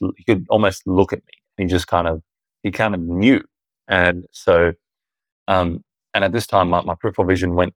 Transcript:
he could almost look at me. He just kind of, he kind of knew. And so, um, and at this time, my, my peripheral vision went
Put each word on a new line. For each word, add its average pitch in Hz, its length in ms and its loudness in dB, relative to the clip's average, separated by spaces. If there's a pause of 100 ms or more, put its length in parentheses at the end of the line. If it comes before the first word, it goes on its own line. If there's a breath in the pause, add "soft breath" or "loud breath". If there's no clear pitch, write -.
(160)
he - 80 -20
could 98 260 0
almost 107 360 0
look 95 260 2
at 95 80 -6
me. - 120 -20 (240)
He 98 80 -4
just 87 220 -2
kind 85 220 0
of, 80 140 -6 (400)
he 101 80 -4
kind 107 240 -2
of 92 60 -6
knew. 92 420 2 (460)
And 90 440 0
so, 87 400 2 (720)
um, 87 380 -2 (280)
and 101 120 0
at 92 80 0
this 113 140 -4
time, 92 240 0
my, 87 120 0
my 85 180 -6
peripheral 98 280 -4
vision 92 260 0
went 90 220 0